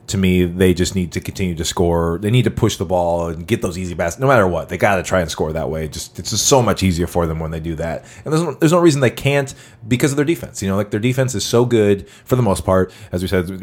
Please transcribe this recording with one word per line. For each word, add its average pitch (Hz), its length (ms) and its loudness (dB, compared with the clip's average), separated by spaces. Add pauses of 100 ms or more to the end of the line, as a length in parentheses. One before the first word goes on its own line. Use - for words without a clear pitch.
To - 100 -4
me, 92 280 4
they 90 280 4
just 87 220 0
need 90 160 -2
to 95 100 -4
continue 92 320 -4
to 80 100 -6
score. 85 560 0
They 104 120 -2
need 120 140 4
to 107 40 2
push - 280 0
the 92 80 -4
ball 85 420 0
and 82 180 -8
get 104 160 -2
those 90 160 -4
easy 87 160 -6
baskets. 85 260 -4
No 131 60 -2
matter 117 220 4
what, 80 220 -4
they 95 60 -6
gotta 98 280 0
try 92 180 0
and 80 80 -2
score 78 240 -4
that 73 160 -4
way. 78 180 -4
Just, - 300 -12
it's - 140 -8
just 104 160 -2
so 135 160 6
much 98 180 0
easier 90 240 2
for 85 220 0
them 80 120 -4
when 80 120 -6
they 80 80 -6
do 80 160 -6
that. 80 300 -6 (200)
And 147 80 -4
there's 156 100 2
no, 151 120 -6
there's 160 160 2
no 175 80 6
reason 151 220 4
they 123 100 2
can't 139 420 -2 (340)
because 127 220 0
of 139 60 -4
their 147 100 0
defense. - 380 -6
You 98 60 -2
know, 98 80 0
like, 104 120 -2
their 110 100 -2
defense 127 360 0
is 98 100 -4
so 120 180 2
good 104 460 2 (160)
for 127 100 0
the 127 60 2
most 98 240 0
part. 92 260 2 (200)
As 90 100 -2
we 92 60 -4
said, 90 200 0 (160)